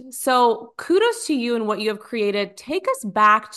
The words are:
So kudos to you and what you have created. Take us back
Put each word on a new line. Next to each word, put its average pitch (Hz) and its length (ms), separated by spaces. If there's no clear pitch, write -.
So 240 640
kudos 440 500
to 311 60
you 240 220
and 220 120
what 208 140
you 214 80
have 208 100
created. 202 560
Take 359 320
us 523 160
back 214 540